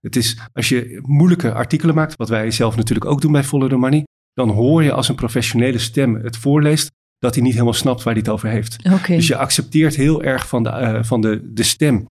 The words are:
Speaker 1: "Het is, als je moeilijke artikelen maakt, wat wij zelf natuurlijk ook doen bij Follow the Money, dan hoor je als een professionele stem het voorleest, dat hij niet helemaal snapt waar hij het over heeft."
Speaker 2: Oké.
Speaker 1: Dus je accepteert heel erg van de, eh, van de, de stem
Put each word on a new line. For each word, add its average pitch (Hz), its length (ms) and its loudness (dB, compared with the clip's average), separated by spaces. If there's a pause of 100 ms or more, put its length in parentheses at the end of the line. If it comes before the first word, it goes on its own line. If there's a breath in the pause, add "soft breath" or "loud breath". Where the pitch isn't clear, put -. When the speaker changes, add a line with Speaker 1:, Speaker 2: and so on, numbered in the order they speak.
Speaker 1:
"Het - 140 -10
is, 117 220 -2 (160 loud breath)
als - 160 -4
je 120 360 -2
moeilijke 147 480 2
artikelen 147 420 0
maakt, 156 200 -2
wat 107 140 -6
wij 110 220 -2
zelf 113 240 0
natuurlijk 113 360 -2
ook 143 100 0
doen 151 100 2
bij 139 120 2
Follow 135 260 0
the 131 60 2
Money, 135 300 2 (280)
dan 123 160 0
hoor 131 340 4
je 139 80 4
als - 180 -2
een 131 60 -2
professionele 120 640 0
stem 117 380 0
het 117 220 -8
voorleest, 151 540 2 (280)
dat 120 140 0
hij 120 100 2
niet 127 100 4
helemaal 117 200 2
snapt 123 300 -2
waar 117 100 0
hij 107 80 0
het 110 100 -2
over 107 180 -4
heeft." 113 280 -4 (160)
Speaker 2:
Oké. 180 220 2
Speaker 1:
Dus 165 120 4
je 135 100 2
accepteert 151 580 0
heel 147 280 2
erg 131 240 -4
van 120 160 -2
de, 117 60 -2
eh, 113 340 -2
van 113 180 0
de, 110 320 -2
de 110 100 -2
stem 120 420 0 (120)